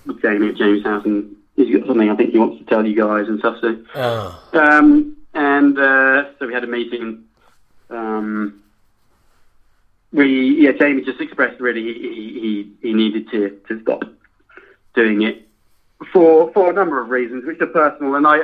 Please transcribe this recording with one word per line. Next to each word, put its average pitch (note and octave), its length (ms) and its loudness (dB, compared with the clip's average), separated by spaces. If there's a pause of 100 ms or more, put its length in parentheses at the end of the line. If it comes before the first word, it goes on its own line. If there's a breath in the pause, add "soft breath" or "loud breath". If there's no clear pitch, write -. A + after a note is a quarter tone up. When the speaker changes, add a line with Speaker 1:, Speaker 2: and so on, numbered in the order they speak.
Speaker 1:
with A#2+ 160 -12
Jamie G#2+ 300 0
at F#2 60 -8
Jamie's G#2 280 0
house, G#2 220 -4
and G#2 280 -4 (220)
he's A#2 180 2
got - 120 0
something A2+ 240 2
I G#2 60 0
think A#2 160 0
he A2+ 60 4
wants A2 200 0
to - 80 -20
tell A2 200 2
you G#2 80 -2
guys," G#2+ 340 0
and G#2+ 100 -6
stuff, A2+ 240 -4
so. A2+ 160 -4 (160)
Speaker 2:
Oh. A2+ 480 -6 (100)
Speaker 1:
Um, D3+ 640 4 (160)
and, C#3+ 460 2
uh, C3+ 460 2 (140)
so C3+ 80 -8
we A#2 60 -10
had B2 120 -4
a - 20 -8
meeting. A#2 580 -8 (640)
Um, G#2+ 720 -6 (1500)
we, C3+ 480 2
yeah, C#3+ 120 6
Jamie C#3+ 300 0
just B2+ 180 -8
expressed C3 400 -6
really A2+ 220 -4
he, A#2 120 -6
he, A2 460 -12
he, G#2+ 480 -8
he A2 60 -2
needed A2 360 -2
to, G#2 380 -4
to A3 140 -10
stop - 220 -4 (880 soft breath)
doing A2 280 2
it G#2+ 260 -6 (640)
for, E3 400 6
for F3+ 180 2
a - 20 2
number E3+ 280 -2
of A2+ 80 -8
reasons, B2 360 -4
which D#3 160 -10
are D#3+ 60 -2
personal, C#3+ 480 0
and C#3+ 120 2
I, D3+ 180 4